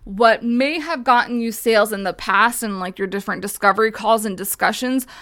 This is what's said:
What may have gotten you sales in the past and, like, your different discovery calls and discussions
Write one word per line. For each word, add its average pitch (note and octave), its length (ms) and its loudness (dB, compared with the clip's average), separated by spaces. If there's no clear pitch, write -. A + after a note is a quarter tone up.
What A3 400 2
may C4 360 0
have D4 240 -6
gotten A#3+ 360 2
you A#3 120 -2
sales G#3+ 400 2
in G3 120 -4
the F3+ 100 -2
past A3 480 2
and, G3+ 180 -4
like, F#3 200 -8
your G3 80 -4
different G3 340 -6
discovery G#3 500 2
calls A3 340 0
and F#3+ 120 -4
discussions B3 680 -2